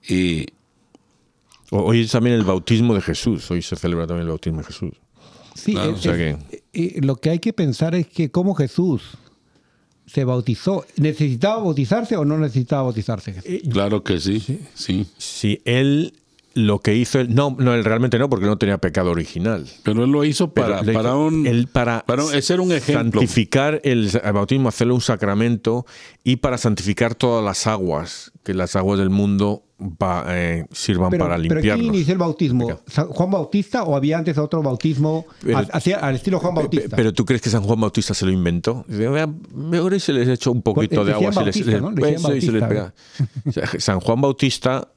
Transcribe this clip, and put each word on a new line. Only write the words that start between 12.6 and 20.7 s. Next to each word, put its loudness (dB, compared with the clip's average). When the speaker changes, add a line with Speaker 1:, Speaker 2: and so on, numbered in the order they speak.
Speaker 3:
bautizarse -4
Jesús? -12
Speaker 2:
Eh, -6
Speaker 1:
Claro 0
que 0
sí, 0
Speaker 2:
sí. -6
Speaker 1:
sí. -2
Speaker 2:
Sí, -4
él 2
lo 2
que 2
hizo, 2
él, 0
no, 2
no, 4
él 2
realmente 2
no, 2
porque 0
no 2
tenía 2
pecado 0
original. -2
Speaker 1:
Pero 2
él 2
lo 4
hizo 0
Speaker 2:
Pero 0
Speaker 1:
para, -2